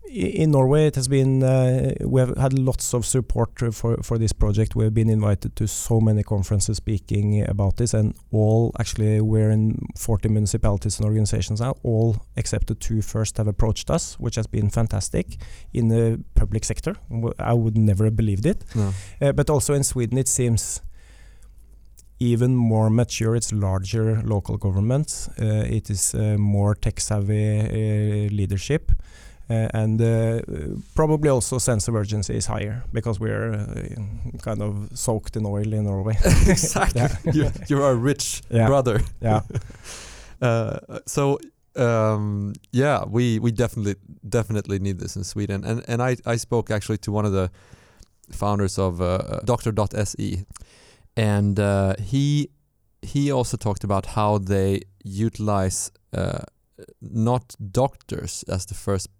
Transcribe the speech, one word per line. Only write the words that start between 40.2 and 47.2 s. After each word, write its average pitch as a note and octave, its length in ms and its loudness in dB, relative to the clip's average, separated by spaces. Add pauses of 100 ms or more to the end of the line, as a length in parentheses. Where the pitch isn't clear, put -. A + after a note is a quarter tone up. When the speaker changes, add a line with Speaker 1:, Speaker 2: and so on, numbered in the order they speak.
Speaker 2:
Uh, A2+ 640 -2
so, C#3 320 0 (380)
um, G#2+ 800 0 (180)
yeah, B2+ 340 2
we, A2+ 340 0
we A#2 120 0
definitely, G#2 440 -2 (340)
definitely G#2 500 -2
need F#2+ 200 -4
this - 180 -10
in G2 60 -6
Sweden. G2+ 420 -4
And, A#2 220 -4
and A#2+ 140 -2
I, B2+ 140 0 (100)
I A#2 120 -2
spoke A#2 340 -2
actually G#2+ 280 -2
to - 120 -8
one G#2 140 0